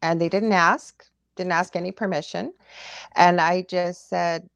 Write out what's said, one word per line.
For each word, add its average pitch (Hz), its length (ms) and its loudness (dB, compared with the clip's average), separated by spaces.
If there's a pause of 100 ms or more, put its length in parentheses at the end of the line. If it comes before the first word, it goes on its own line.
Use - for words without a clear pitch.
And 165 200 0
they 170 80 0
didn't 202 240 0
ask, 180 500 0 (340)
didn't 180 160 -4
ask 175 220 -2
any 180 160 -6
permission. 190 640 -6 (600)
And 175 260 6
I 175 220 0
just 180 460 -6
said 170 460 -4